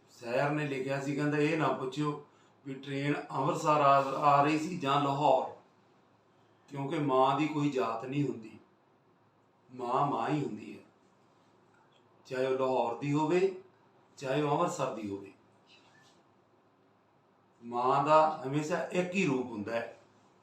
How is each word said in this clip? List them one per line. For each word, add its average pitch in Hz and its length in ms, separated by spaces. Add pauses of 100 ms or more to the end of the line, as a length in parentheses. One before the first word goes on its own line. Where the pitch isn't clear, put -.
(200)
ਸ਼ਹਿਰ 131 300
ਨੇ 151 180
ਲਿਖਿਆ 135 340
ਸੀ, 143 140
ਕਹਿੰਦਾ, 147 220
ਇਹ 151 200
ਨਾ 147 100
ਪੁੱਛਿਓ 143 580 (400)
ਵੀ 139 80
ਟ੍ਰੇਨ 139 400 (180)
ਅੰਮ੍ਰਿਤਸਰ 151 380
ਆ, 139 340 (140)
ਆ 147 260
ਰਹੀ 151 160
ਸੀ 180 180
ਜਾਂ 139 260
ਲਾਹੌਰ, 139 520 (1120)
ਕਿਉਂਕਿ 139 300
ਮਾਂ 135 400
ਦੀ 151 80
ਕੋਈ 147 220
ਜਾਤ 117 360
ਨਹੀਂ 135 220
ਹੁੰਦੀ, 110 320 (1160)
ਮਾਂ 127 320
ਮਾਂ 117 220
ਹੀ 147 160
ਹੁੰਦੀ 107 280
ਹੈ, - 100 (1400)
ਚਾਹੇ 131 200
ਉਹ 131 140
ਲਾਹੌਰ 123 380
ਦੀ 143 160
ਹੋਵੇ, 175 480 (560)
ਚਾਹੇ 139 240
ਉਹ 147 100
ਅੰਮ੍ਰਿਤਸਰ 147 420
ਦੀ 107 160
ਹੋਵੇ। 98 220 (2250)
ਮਾਂ 123 400
ਦਾ 156 440
ਹਮੇਸ਼ਾ 151 440
ਇੱਕ 175 240
ਹੀ 190 100
ਰੂਪ 127 200
ਹੁੰਦਾ 110 260
ਹੈ। - 280 (440)